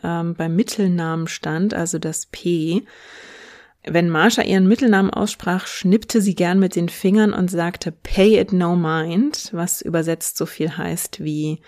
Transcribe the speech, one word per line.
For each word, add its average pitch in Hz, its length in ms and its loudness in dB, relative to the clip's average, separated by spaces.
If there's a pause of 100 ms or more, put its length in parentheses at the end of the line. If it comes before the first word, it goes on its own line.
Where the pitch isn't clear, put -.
ähm, 170 320 -4
beim 165 200 -2
Mittelnamen 170 720 0
stand, 170 460 -2
also 170 240 -2
das 160 280 -6
P. 170 580 -2 (1000)
Wenn 170 260 2
Marsha 156 320 2
ihren 190 260 2
Mittelnamen 208 440 4
aussprach, - 540 -4
schnippte 214 560 0
sie 190 140 0
gern 180 240 2
mit 185 160 2
den 170 140 0
Fingern 208 440 2
und 180 160 0
sagte, 170 440 -4
„Pay 208 440 4
it 190 140 0
no 180 240 2
mind“, 170 800 0
was 175 280 -4
übersetzt 165 540 -2
so 160 100 -2
viel 156 300 -4
heißt 165 480 -8
wie 151 440 -4